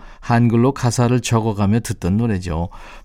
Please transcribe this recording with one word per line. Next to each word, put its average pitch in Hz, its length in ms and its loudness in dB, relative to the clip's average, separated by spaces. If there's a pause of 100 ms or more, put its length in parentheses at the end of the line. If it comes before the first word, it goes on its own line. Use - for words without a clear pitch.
(200)
한글로 117 540 2
가사를 120 460 0
적어가며 107 600 0
듣던 120 380 -2
노래죠. 90 520 -2 (360)